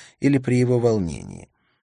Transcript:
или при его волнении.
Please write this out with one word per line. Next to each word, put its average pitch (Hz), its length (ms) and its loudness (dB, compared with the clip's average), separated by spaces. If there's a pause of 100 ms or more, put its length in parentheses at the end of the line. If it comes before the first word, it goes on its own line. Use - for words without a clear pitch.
(200)
или 143 180 2
при 123 200 0
его 123 220 2
волнении. 76 720 -2 (340)